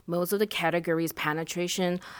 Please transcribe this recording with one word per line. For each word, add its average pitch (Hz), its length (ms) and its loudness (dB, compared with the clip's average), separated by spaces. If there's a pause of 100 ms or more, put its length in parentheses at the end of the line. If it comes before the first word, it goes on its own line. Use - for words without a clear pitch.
Most 175 260 0
of 202 60 2
the 214 80 4
categories 165 640 2
penetration, 175 880 0 (200)